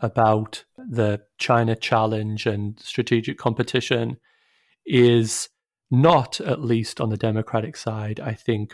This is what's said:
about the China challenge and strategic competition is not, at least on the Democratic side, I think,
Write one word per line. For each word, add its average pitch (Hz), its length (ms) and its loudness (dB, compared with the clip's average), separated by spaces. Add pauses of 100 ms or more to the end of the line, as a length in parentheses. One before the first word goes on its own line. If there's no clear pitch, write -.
about 110 640 0 (140)
the 113 440 -2 (160)
China 117 380 2
challenge 107 720 -2
and 104 340 -4
strategic - 580 -2
competition 120 760 -2 (720)
is 120 640 4 (420)
not, 139 500 4
at 139 200 -2
least 117 380 -2
on 117 100 -2
the 107 80 -2
Democratic 110 600 -2
side, 107 420 -6
I - 140 -6
think, 107 400 -4